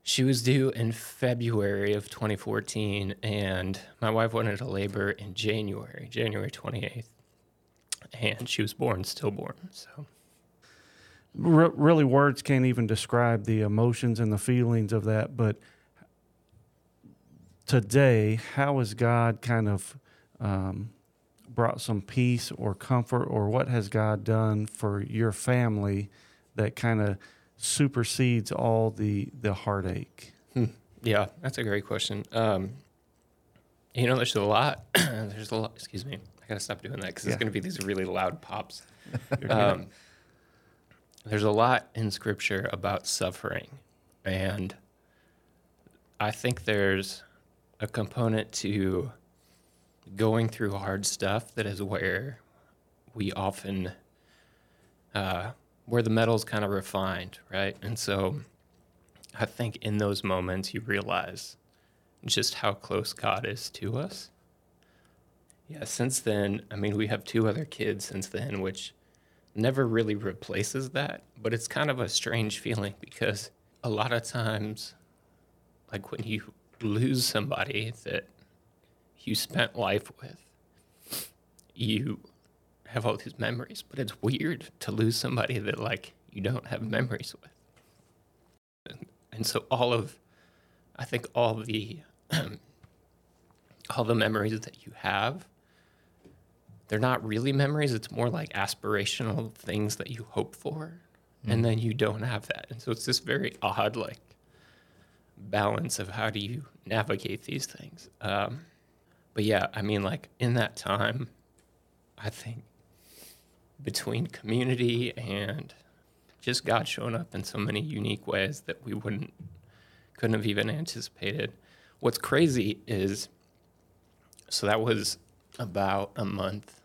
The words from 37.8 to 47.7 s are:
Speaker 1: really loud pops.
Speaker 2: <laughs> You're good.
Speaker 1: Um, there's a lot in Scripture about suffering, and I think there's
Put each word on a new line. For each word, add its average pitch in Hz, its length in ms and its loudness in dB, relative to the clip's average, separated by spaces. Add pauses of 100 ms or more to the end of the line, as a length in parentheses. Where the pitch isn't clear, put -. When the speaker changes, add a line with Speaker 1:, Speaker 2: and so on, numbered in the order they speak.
Speaker 1:
really 95 220 0
loud 92 360 -2
pops. - 400 -10 (300)
Speaker 2:
<laughs> - 200 -6
You're - 180 -2
good. - 20 2
Speaker 1:
Um, 98 360 4 (1400)
there's 107 180 2
a 107 80 6
lot 117 440 4
in 110 160 0
Scripture - 600 -2
about 95 340 -2
suffering, - 600 -4 (560)
and 95 500 -2 (1500)
I 107 120 2
think - 320 -2
there's 98 600 2 (580)